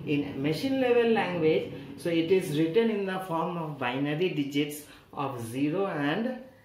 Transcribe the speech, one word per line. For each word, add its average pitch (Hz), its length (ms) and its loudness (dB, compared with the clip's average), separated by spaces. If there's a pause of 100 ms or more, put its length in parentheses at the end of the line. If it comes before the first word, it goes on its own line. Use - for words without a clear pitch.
In 139 380 -2
machine 262 400 0
level 240 300 4
language, 180 600 2 (240)
so 170 140 -4
it 165 200 2
is 165 280 4
written 196 320 4
in 202 160 0
the 185 140 -2
form 170 360 -4
of 151 220 -6
binary 143 500 0
digits 147 540 -2 (320)
of 131 320 -4
zero 147 400 0
and 165 540 -2 (240)